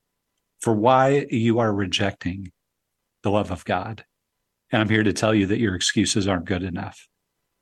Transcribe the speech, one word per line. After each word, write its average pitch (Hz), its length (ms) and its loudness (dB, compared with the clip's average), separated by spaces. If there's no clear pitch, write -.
for 113 140 0
why 131 560 4
you 117 300 2
are 113 140 2
rejecting 98 800 -4
the 104 80 0
love 101 200 0
of 87 120 -10
God. 101 400 -6
And 113 100 2
I'm 107 80 0
here 110 140 4
to 101 100 2
tell 110 200 2
you 101 120 4
that 101 140 -2
your 104 160 0
excuses 95 520 0
aren't 90 160 0
good 90 200 -4
enough." - 440 -10